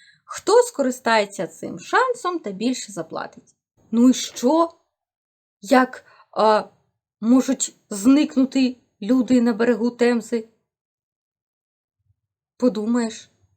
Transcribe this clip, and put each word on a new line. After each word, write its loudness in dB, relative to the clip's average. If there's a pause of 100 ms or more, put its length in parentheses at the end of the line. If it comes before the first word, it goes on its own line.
(240)
хто 2
скористається -2
цим -14
шансом -2
та -10
більше -6
заплатить. -14 (360)
Ну 6
і 6
що? 0 (880)
Як, 0 (260)
а, 2 (560)
можуть 0 (140)
зникнути 0 (260)
люди 2
на 2
берегу -2
Темзи? -2 (2000)
Подумаєш. -2 (260)